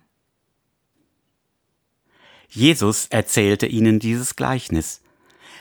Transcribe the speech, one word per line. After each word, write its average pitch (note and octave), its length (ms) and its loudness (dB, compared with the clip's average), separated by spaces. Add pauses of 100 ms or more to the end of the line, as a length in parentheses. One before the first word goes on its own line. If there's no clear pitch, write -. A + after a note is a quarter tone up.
(2500)
Jesus A2 600 2
erzählte G#2 600 0
ihnen A2 320 2
dieses A#2 380 -4
Gleichnis. B2 640 -6 (600)